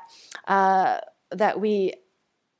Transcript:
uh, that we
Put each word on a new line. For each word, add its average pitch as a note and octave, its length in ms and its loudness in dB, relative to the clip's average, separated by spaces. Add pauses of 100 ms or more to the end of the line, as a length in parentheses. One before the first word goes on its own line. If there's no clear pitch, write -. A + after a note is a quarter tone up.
(480)
uh, F#3+ 480 2 (340)
that F#3+ 300 -2
we G3+ 320 0 (680)